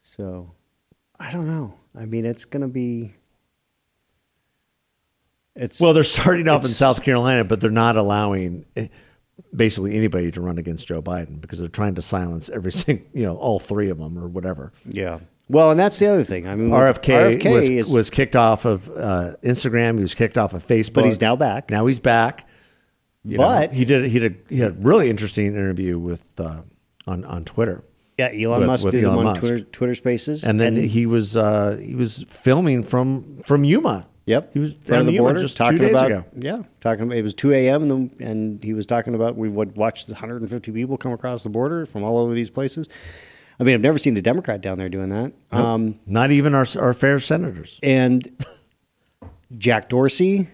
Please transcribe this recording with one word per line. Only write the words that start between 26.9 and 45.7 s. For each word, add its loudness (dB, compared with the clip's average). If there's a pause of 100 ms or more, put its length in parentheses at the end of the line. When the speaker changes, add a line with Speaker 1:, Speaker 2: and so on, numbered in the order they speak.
Speaker 2:
on, -8
on -10
Twitter. -4 (340)
Speaker 1:
Yeah, -2
Elon 0
Speaker 2:
With, 2
Speaker 1:
Musk 0
Speaker 2:
with 2
Speaker 1:
did 2
Speaker 2:
Elon 4
Speaker 1:
them 2
on 2
Speaker 2:
Musk. -6
Speaker 1:
Twitter, -2
Twitter -4
Spaces. -4
Speaker 2:
And 2
then 2
Speaker 1:
And 0
Speaker 2:
he 0
was, 0
uh, 2
he -12
was -4
filming 2
from, -2
from 4
Yuma. 2 (200)
Speaker 1:
Yep. 0
Speaker 2:
He -2
was -4
Speaker 1:
Down 0
Speaker 2:
down 2
Speaker 1:
the 2
Speaker 2:
in 2
Yuma 4
Speaker 1:
border, 0
Speaker 2:
just -6
Speaker 1:
talking 2
Speaker 2:
two 4
days 4
Speaker 1:
about, 4
Speaker 2:
ago. -4 (100)
Speaker 1:
yeah, -8 (200)
talking -2
about, -2
it 0
was -4
two 2
A 4
M 2
and, -2 (100)
the, -12
and -6
he -6
was -6
talking -2
about, -2
we -4
would -4
watch -4
the -14
hundred -12
and -10
fifty -10
people -6
come -6
across -8
the -8
border -4
from -10
all 0
over 0
these -4
places. -6 (720)
I 0
mean, 6
I've 0
never 4
seen 0
a -2
Democrat -2
down -6
there -6
doing -6
that. -4 (200)
Speaker 2:
Nope. 2
Speaker 1:
Um, -2